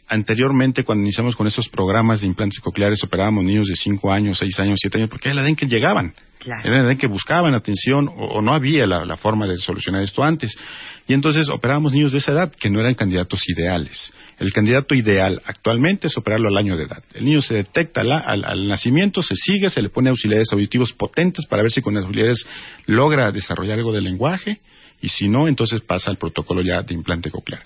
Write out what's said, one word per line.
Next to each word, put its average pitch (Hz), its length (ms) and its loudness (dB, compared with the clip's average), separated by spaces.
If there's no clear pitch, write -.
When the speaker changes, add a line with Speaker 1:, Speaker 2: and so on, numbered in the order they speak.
Speaker 1:
anteriormente, 127 760 2
cuando 104 180 0
iniciamos 117 340 0
con 107 100 0
esos 113 220 -2
programas 107 540 2
de 98 60 0
implantes 98 320 -2
cocleares, 101 440 0
operábamos 98 400 2
niños 101 220 2
de 92 100 -2
cinco 101 340 0
años, 101 280 0
seis 98 200 -2
años, 98 220 2
siete 98 180 -2
años, 113 120 0
porque - 180 -8
era 139 60 0
la 139 80 0
edad 147 80 2
en 156 60 2
que 147 100 -2
llegaban. 117 480 0
Speaker 2:
Claro. 117 260 -12
Speaker 1:
Era 120 120 2
la 135 80 6
edad 120 80 4
en 131 40 0
que 131 120 0
buscaban 151 460 2
atención 127 540 0
o, - 40 -14
o - 20 2
no 117 140 2
había 139 320 2
la, 87 180 0
la 87 140 -6
forma 107 280 0
de 90 120 -2
solucionar 95 440 -4
esto 101 220 -2
antes. 151 320 0
Y 131 60 2
entonces 147 380 2
operábamos 135 420 0
niños 143 200 4
de 139 60 2
esa 143 140 -2
edad 170 260 0
que 104 120 -2
no 104 100 2
eran 120 140 2
candidatos 92 560 -2
ideales. 82 600 -4
El 95 160 -2
candidato 123 400 2
ideal 98 500 2
actualmente 123 600 0
es 151 100 -4
operarlo 110 320 0
al 98 80 0
año 98 220 0
de 76 60 -4
edad. - 180 -12
El 113 140 -4
niño 147 160 4
se - 140 -4
detecta 117 460 -2
la, 131 180 2
al, 104 260 -2
al 92 200 -4
nacimiento, 160 560 2
se - 120 -4
sigue, 190 340 0
se 127 140 -2
le 101 80 -2
pone 127 180 2
auxiliares 110 460 2
auditivos 113 400 0
potentes 170 500 -2
para 104 160 0
ver 113 100 2
si 127 120 -2
con 104 160 -2
auxiliares 107 480 0
logra 131 440 4
desarrollar 98 480 -4
algo 113 140 -2
de 104 80 0
lenguaje. 139 600 -2
Y - 60 -4
si 104 220 -2
no, 143 180 2
entonces 117 320 0
pasa 92 300 -4
al 98 80 -4
protocolo 85 440 -4
ya 90 200 0
de - 100 -8
implante 85 380 -4
coclear. - 360 -10